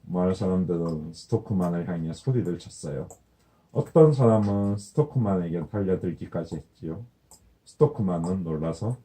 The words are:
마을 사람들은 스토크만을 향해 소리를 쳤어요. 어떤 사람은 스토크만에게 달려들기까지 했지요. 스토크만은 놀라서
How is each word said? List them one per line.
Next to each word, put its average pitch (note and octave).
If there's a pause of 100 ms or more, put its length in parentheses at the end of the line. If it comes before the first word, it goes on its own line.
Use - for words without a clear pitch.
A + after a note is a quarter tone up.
마을 F2+
사람들은 E2+
스토크만을 F2
향해 E2
소리를 F2
쳤어요. - (640)
어떤 D#3
사람은 G#2
스토크만에게 G2
달려들기까지 F2+
했지요. E2+ (600)
스토크만은 F#2
놀라서 E2